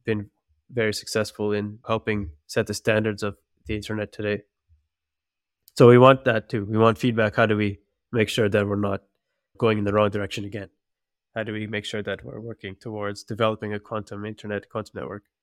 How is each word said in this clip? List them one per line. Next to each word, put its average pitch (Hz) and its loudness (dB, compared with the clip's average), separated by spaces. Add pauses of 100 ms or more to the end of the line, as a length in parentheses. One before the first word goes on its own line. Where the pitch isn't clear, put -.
been 104 -4 (400)
very 110 -2
successful 107 -4
in 104 -6
helping 107 -4 (160)
set - -2
the 107 -6
standards 110 0
of 101 -6 (280)
the 110 -6
internet 104 -8
today? 104 -4 (1300)
So 127 10
we 120 12
want 131 8
that 113 -2
too. 104 -4
We 110 -2
want 113 4
feedback. 110 0
How 113 4
do 107 0
we 104 -2 (320)
make 110 2
sure 107 0
that 104 2
we're 101 -2
not 101 -4 (540)
going 110 2
in 104 -4
the 101 0
wrong 107 4
direction 101 -6
again? 98 -12 (680)
How 110 -6
do 110 -8
we 107 -6
make 104 -6
sure 107 -8
that 98 -8
we're 110 -14
working 104 -14
towards 104 -10
developing 110 -2
a 104 -6
quantum 104 -10
internet, 104 -10
quantum 110 -8
network? 92 -10 (200)